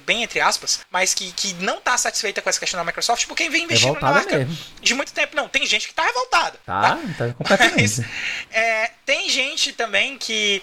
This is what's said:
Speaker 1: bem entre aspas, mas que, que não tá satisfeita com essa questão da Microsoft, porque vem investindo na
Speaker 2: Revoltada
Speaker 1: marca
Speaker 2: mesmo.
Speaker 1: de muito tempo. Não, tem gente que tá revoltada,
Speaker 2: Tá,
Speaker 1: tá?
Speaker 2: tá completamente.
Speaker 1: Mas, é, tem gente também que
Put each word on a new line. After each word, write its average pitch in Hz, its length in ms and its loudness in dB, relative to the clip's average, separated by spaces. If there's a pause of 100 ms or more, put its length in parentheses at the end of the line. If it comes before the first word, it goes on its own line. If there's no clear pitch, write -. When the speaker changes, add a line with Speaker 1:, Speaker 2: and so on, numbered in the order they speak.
Speaker 1:
bem 208 180 0
entre 170 180 -4
aspas, - 400 0 (100)
mas 190 240 0
que, 185 180 -4
que 190 220 -4
não 214 260 -4
tá 247 160 0
satisfeita 202 460 -2
com 190 80 0
essa - 100 0
questão 175 180 -4
da 170 60 -2
Microsoft, 175 420 0
porque 320 220 -2
vem 330 160 0
investindo - 340 4
na - 100 0
Speaker 2:
Revoltada 285 120 4
Speaker 1:
marca 320 200 0
Speaker 2:
mesmo. 151 180 -2 (240)
Speaker 1:
de 240 120 2
muito 277 200 -4
tempo. 302 200 -2
Não, 269 140 -2
tem 277 160 0
gente 214 240 0
que - 60 -16
tá 320 100 0
revoltada, 403 600 0
Speaker 2:
Tá, 95 160 0
Speaker 1:
tá? 196 160 4 (300)
Speaker 2:
tá 120 60 -4
completamente. 220 460 4
Speaker 1:
Mas, 110 200 2 (500)
é, 220 400 0 (160)
tem 320 240 0
gente 277 420 0
também 226 460 0
que 208 440 0